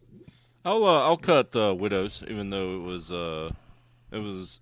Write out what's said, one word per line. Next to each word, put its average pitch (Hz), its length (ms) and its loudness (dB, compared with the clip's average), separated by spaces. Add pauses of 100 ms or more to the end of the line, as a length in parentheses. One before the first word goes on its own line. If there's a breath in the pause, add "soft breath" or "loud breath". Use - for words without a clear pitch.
(640 soft breath)
I'll, 214 180 0
uh, 160 200 6
I'll 165 140 4
cut, 156 380 4
uh, 107 180 4
Widows, 101 540 -2
even 104 220 -6
though 95 260 -4
it 90 80 -8
was, 87 280 -10
uh, 82 400 -6 (600)
it 107 80 -8
was, 95 420 -10